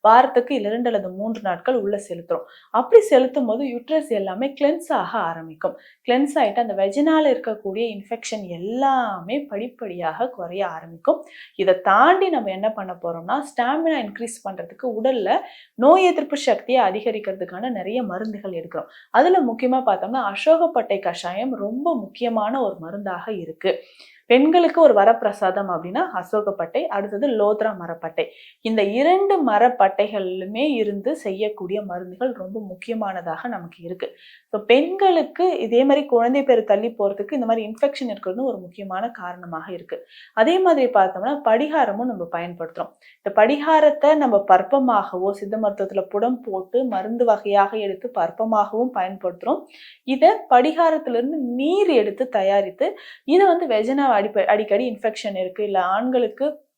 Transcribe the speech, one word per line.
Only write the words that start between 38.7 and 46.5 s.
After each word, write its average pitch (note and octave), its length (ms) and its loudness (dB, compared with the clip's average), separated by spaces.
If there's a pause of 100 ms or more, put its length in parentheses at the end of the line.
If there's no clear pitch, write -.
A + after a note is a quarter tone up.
காரணமாக F3+ 640 -12
இருக்கு. - 340 -14 (280)
அதே D4+ 240 4
மாதிரி D#4 320 4
பார்த்தோம்னா, G3 540 0
படிகாரமும் A#3+ 600 0
நம்ம G3 280 -6
பயன்படுத்துறோம். E3+ 600 -10 (300)
இந்த - 120 -6
படிகாரத்தை D4 840 4
நம்ம A#3 320 2
பற்பமாகவோ, G3 840 2
சித்த G3+ 260 -8
மருத்துவத்துல G3 520 -4
புடம் A#3 340 -2
போட்டு G3 420 -4